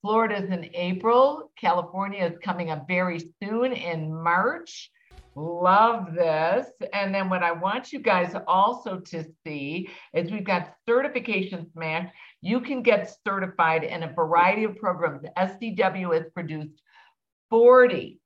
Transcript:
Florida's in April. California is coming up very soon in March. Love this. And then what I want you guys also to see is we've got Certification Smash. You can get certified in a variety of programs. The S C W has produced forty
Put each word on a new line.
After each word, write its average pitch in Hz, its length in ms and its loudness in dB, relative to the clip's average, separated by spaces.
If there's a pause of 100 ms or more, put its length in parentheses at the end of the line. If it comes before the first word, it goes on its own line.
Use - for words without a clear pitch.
Florida's 208 480 0
in 170 240 -6
April. 226 840 2
California 185 680 -2
is 170 180 -6
coming 175 260 -4
up 147 160 -8
very 180 320 -2 (240)
soon 226 300 -2
in 165 400 -6 (100)
March. 220 680 -2 (440)
Love 180 800 2
this. 165 540 0 (260)
And 196 220 -2
then 190 160 -2
what 180 120 0
I 170 100 2
want 196 380 -4
you 262 100 -10
guys 180 360 0 (100)
also 190 540 0
to 165 240 -10 (220)
see 151 420 -8 (240)
is 170 180 -2
we've 208 140 -6
got 180 300 -2 (120)
Certification 220 840 -2
Smash. 160 400 -6 (300)
You 233 180 0
can 254 220 -6
get - 340 2 (100)
certified 185 560 0
in 165 200 -6
a 143 100 -8
variety 175 520 2
of 208 120 -4
programs. 156 460 -4
The - 160 -10
S 190 200 -2
C 226 120 -8
W 185 400 -2
has 165 140 0 (100)
produced 156 480 -10 (680)
forty 240 760 6